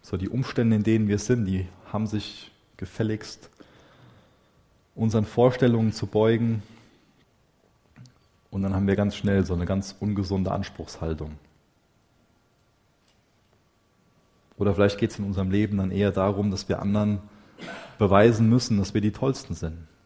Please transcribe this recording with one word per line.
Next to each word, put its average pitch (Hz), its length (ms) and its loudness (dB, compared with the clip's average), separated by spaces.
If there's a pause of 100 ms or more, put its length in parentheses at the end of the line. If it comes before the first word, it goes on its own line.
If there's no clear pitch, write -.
So, - 160 -8
die 90 120 -4
Umstände, 117 460 0
in 107 80 2
denen 110 240 2
wir 104 120 0
sind, 120 260 0
die 95 220 -2 (240)
haben 107 160 -4
sich - 440 -10 (260)
gefälligst - 720 -8 (1400)
unseren 110 320 0
Vorstellungen 120 680 2
zu - 140 -8
beugen. 113 560 0 (1900)
Und 98 120 -4
dann 95 100 -2
haben 98 140 0
wir 98 80 2
ganz 104 200 -2
schnell 98 300 0
so 92 80 -4
eine 87 120 -2
ganz 95 340 -4
ungesunde 95 520 -2
Anspruchshaltung. 80 840 -8 (3250)
Oder 101 160 2
vielleicht 101 240 4
geht's - 220 -2
in 104 60 -4
unserem 95 260 -2
Leben 101 260 0
dann 95 140 -2
eher 98 200 2
darum, 98 400 0
dass - 180 -8
wir 95 120 -2
anderen 104 380 0 (800)
beweisen 107 500 6
müssen, 117 300 2
dass 95 160 -2
wir 110 80 2
die 104 100 0
Tollsten 131 420 -4
sind. 82 340 -10 (180)